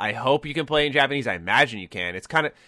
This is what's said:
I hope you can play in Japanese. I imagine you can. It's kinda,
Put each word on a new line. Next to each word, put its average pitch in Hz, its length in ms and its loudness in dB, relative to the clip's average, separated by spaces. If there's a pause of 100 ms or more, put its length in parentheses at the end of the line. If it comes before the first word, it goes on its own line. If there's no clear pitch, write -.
I 104 100 0
hope 131 340 0
you 147 80 -8
can 156 120 -2
play 147 200 2
in 143 60 -2
Japanese. 139 360 2
I 98 80 0
imagine 110 440 2
you 90 80 -10
can. 90 260 -6
It's 95 140 -10
kinda, 156 240 0 (160)